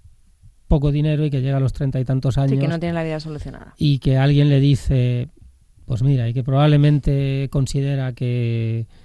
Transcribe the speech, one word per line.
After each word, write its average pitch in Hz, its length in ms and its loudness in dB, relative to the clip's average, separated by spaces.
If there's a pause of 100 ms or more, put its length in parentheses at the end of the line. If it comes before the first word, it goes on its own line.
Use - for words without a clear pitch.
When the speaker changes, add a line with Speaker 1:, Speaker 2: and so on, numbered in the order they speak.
(680)
Speaker 1:
poco 147 240 2
dinero 147 340 0
y 151 60 -2
que 135 100 -2
llega 139 180 0
a - 20 0
los 131 120 0
treinta 135 280 -4
y 127 40 -2
tantos 131 300 0
Speaker 2:
Sí, 139 60 0
que 135 140 2
Speaker 1:
años 139 140 0
Speaker 2:
no 165 120 -2
tiene 170 140 -4
la 165 100 -2
vida 156 160 -6
solucionada. 151 580 -12
Speaker 1:
y 143 220 0
que 135 160 0
alguien 143 320 4
le 139 100 4
dice, 127 680 0 (580)
pues 113 160 -4
mira, 131 260 2
y 117 60 -4
que 131 80 -2
probablemente 139 1120 2
considera 139 600 -2
que 117 760 -2 (160)